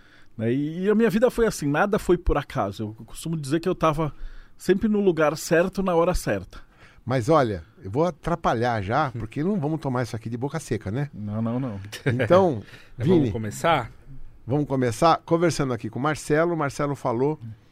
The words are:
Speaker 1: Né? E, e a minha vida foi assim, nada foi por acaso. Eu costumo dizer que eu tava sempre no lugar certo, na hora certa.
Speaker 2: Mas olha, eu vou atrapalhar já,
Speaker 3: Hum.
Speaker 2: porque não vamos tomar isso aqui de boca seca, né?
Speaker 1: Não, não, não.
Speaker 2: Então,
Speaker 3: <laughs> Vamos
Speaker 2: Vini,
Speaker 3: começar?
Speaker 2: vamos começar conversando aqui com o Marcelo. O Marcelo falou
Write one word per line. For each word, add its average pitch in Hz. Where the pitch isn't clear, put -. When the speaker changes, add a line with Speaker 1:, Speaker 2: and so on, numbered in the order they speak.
Speaker 1:
Né? 110
E, 151
e 196
a 214
minha 220
vida 226
foi 226
assim, -
nada 190
foi 180
por -
acaso. 113
Eu 113
costumo 165
dizer 147
que 175
eu 180
tava 156
sempre 196
no 208
lugar 160
certo, 180
na 190
hora 170
certa. 101
Speaker 2:
Mas 123
olha, 120
eu 95
vou 135
atrapalhar 123
já, 131
Speaker 3:
Hum. 120
Speaker 2:
porque 110
não 202
vamos 151
tomar 127
isso 117
aqui 113
de 120
boca 139
seca, 101
né? 143
Speaker 1:
Não, 104
não, 117
não. 117
Speaker 2:
Então, 135
Speaker 3:
<laughs> -
Vamos 160
Speaker 2:
Vini, 131
Speaker 3:
começar? 117
Speaker 2:
vamos 139
começar 131
conversando 165
aqui 113
com -
o 120
Marcelo. 151
O 165
Marcelo 143
falou 135